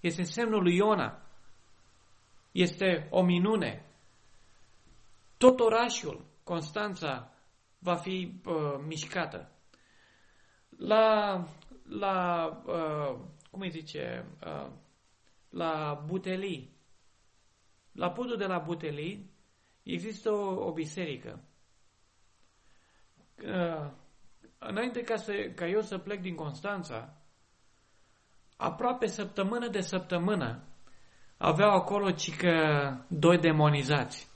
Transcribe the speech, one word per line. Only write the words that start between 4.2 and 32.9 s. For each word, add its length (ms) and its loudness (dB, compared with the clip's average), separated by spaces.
Tot 240 10
orașul, 640 2
Constanța, 880 -6
va 160 0
fi, 500 -6
uh, 420 -2
mișcată. 640 -8
La, 640 4
la, 560 0
uh, 520 -2
cum 100 -12
îi 100 -6
zice, 560 -8
uh, 240 -8
la 560 -4
Butelii, 680 -6
la 180 -4
podul 260 -4
de 100 -2
la 120 0
Butelii, 720 -6
există 480 -6
o, 360 -2
o 60 -4
biserică. 680 -8
Uh, 460 -4
înainte 420 -4
ca 160 -2
să, 160 -6
ca 120 -4
eu 140 0
să 180 -6
plec 220 -8
din 140 -6
Constanța, 800 -8
aproape 500 -2
săptămână 640 -2
de 120 -2
săptămână, 840 -2
aveau 340 6
acolo 400 2
cică 400 0